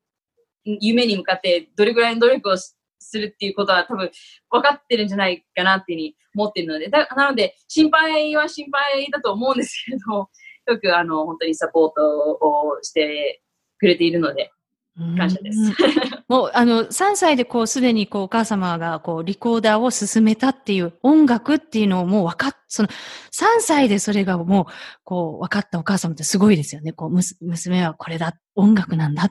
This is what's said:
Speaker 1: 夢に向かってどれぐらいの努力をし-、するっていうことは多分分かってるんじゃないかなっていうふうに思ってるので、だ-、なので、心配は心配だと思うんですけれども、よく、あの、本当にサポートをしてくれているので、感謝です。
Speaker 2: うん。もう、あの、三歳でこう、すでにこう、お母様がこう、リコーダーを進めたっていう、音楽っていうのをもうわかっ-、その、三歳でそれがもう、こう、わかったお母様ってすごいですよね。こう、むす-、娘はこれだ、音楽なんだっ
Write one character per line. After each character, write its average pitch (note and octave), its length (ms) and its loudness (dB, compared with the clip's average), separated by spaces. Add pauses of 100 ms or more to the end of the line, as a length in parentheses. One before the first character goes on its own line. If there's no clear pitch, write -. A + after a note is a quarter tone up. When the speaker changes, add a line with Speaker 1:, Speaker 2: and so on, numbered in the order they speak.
(640)
Speaker 1:
夢 G#3+ 420 0
に G#3 100 0
向 F#3 60 -6
か F#3 120 -2
っ F3+ 60 -8
て F3 360 -2
ど G#3 80 4
れ A#3 100 0
ぐ A#3 60 2
ら A#3 100 2
い A3+ 40 -4
の A3+ 60 -4
努 A#3+ 100 6
力 C4 200 0
を F#3 60 2
し-、 - 180 -12 (240)
す - 200 -10
る G#3+ 80 -4
っ G#3+ 100 -14
て G3+ 100 -8
い G3 40 -4
う F#3+ 40 -10
こ G3+ 100 -2
と G3 80 0
は F3 120 2
多 A#3+ 100 -8
分 F#3 160 -4 (400)
分 A#3+ 160 2
か C#4+ 80 2
っ - 140 -16
て A#3+ 80 0
る G#3+ 80 0
ん G3+ 40 -4
じ F#3+ 60 -6
ゃ - 20 -4
な F#3+ 120 0
い F3+ 160 -6 (100)
か F#3 80 -2
な F#3+ 140 4
っ F#3+ 80 -6
て F3 80 -8
い E3 40 -4
う - 20 -8
ふ - 20 -6
う - 20 -4
に D#3 140 -10 (180)
思 G#3 140 -2
っ G#3 40 -8
て F3+ 100 -6
る E3 60 -6
の D#3 100 -6
で、 E3 100 -8
だ-、 D4 180 2 (100)
な C#4 120 0
の C4+ 60 -2
で、 G3+ 220 -2 (120)
心 D#4 220 2
配 D#4 440 0
は D4+ 140 0
心 D#4 220 -14
配 C#4 400 -2
だ C#4+ 100 -6
と G#3+ 120 -4
思 A#3 180 -2
う C4 40 0
ん - 20 -2
で A#3+ 80 -2
す - 220 -12
け A#3+ 60 -10
れ C4 60 -8
ど F#3+ 140 -12
も、 G3+ 180 -4 (360)
よ A#3 140 0
く、 F3+ 160 0
あ F3 80 2
の、 D#3+ 200 -2
本 E3 160 -10
当 E3 60 -4
に D#3+ 80 -2
サ E3+ 140 -4
ポ D#3+ 180 4
ー D#3 80 0
ト D3+ 80 0 (380)
を D3 420 0
し - 100 -12
て D3+ 500 -4 (360)
く G#3 80 2
れ F3 100 6
て E3+ 80 0
い E3+ 60 2
る E3+ 80 -2
の D3 160 -2
で、 C3+ 160 -6 (680)
感 F3+ 120 2
謝 F#3 120 -2
で G3+ 100 -10
す。 G#3+ 60 -2
Speaker 2:
う A3 120 2
ん。 G3 40 -4 (520)
も A#3+ 200 2
う、 - 80 -6
あ A#3+ 100 4
の、 A3+ 260 2
三 G4 280 0
歳 D#4+ 180 4
で B3 80 0
こ A#3+ 180 -2
う、 A3+ 40 0
す B3 160 -2
で B3 100 4
に G#3+ 140 0
こ G3+ 140 -6
う、 - 20 -4
お F#3+ 60 -6
母 A3+ 180 0
様 F#3 320 -2
が E3 220 -4
こ E3 160 -6
う、 E3 80 -6
リ F#3+ 120 -4
コ A#3 200 -2
ー A3+ 40 0
ダ G#3+ 180 2
ー - 0 -
を B3 120 0
進 A3 340 0
め G#3+ 120 4
た C4 120 0
っ C4 160 0
て G#3 80 -4
い F#3+ 80 0
う、 E3+ 220 -4
音 D4+ 240 6
楽 B3 300 2
っ - 20 0
て - 200 -4
い G#3+ 60 2
う - 20 4
の F#3 140 2
を F3+ 60 0
も G3 160 2
う - 20 2
わ E3+ 80 -2
か C4 160 -4
っ-、 - 80 -8 (100)
そ - 160 -2
の、 G3+ 60 2 (420)
三 A4+ 300 2
歳 D4+ 300 2
で D4+ 80 2
そ - 140 -4
れ G3+ 120 2
が F3+ 180 -2
も F#3 200 4
う、 - 100 -6 (320)
こ E3+ 340 -6
う、 - 40 -8
わ F3+ 80 -8
か G3+ 80 -2
っ G3+ 120 -6
た F3 80 -6
お D#3+ 60 -6
母 G3 140 0
様 E3 160 -4
っ - 20 -12
て D#3 80 -12
す - 140 0
ご G#3 120 6
い G3 60 6
で D3 80 -2
す D3 100 -12
よ D3 60 -14
ね。 D#3 120 -8
こ D#3+ 140 -10
う、 D#3+ 40 -6
む F3+ 120 2
す-、 - 220 -6
娘 F3 400 -2
は D#3+ 80 -2
こ - 160 -14
れ E3 80 -8
だ、 E3 220 -6 (160)
音 G#3 200 6
楽 F3 220 0
な D#3+ 120 0
ん D3 60 -2
だ E3 100 -2
っ G3+ 60 2